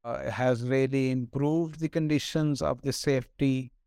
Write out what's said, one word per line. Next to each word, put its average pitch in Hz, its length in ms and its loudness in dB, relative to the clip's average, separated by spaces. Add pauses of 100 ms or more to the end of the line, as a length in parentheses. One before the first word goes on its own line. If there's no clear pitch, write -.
uh, 127 240 -6
has 120 360 0
really 131 480 2
improved 147 640 0
the 160 100 -2
conditions 151 720 0
of 143 220 -2
the 135 100 -2
safety 131 800 0 (160)